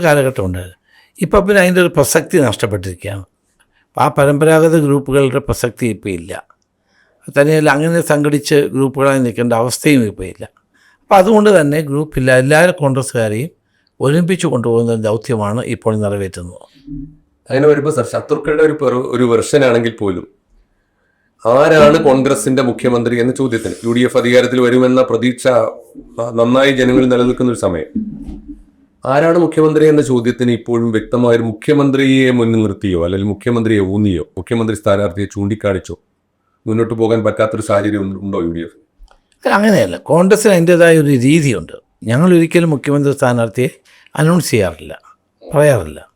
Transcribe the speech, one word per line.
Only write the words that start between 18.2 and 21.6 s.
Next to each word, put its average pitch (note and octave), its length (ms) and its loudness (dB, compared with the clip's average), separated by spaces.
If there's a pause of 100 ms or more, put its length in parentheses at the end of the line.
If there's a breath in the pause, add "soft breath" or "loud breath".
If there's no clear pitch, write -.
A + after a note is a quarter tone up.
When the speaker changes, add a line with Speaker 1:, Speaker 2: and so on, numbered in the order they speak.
Speaker 2:
ഒരു D3+ 140 0
പെറു-, B2+ 340 -2
ഒരു B2 160 0
വെർഷൻ A#2 380 2
ആണെങ്കിൽ A#2 320 0
പോലും F#2+ 260 -4 (1200)
ആരാണ് D3 520 4 (100)